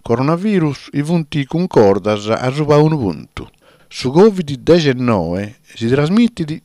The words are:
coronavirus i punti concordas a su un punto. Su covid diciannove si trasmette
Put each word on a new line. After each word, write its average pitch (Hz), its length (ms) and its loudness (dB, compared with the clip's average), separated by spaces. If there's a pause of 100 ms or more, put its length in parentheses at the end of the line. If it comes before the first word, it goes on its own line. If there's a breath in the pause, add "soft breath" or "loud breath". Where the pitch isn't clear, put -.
coronavirus 160 880 -2
i 143 100 -2
punti 151 440 -2
concordas 104 800 0
a 117 240 -2
su 147 160 -4
un 151 300 4
punto. 82 520 -8 (380 soft breath)
Su - 220 -8
covid 175 500 2
diciannove 117 1000 0
si - 260 -6
trasmette 160 760 0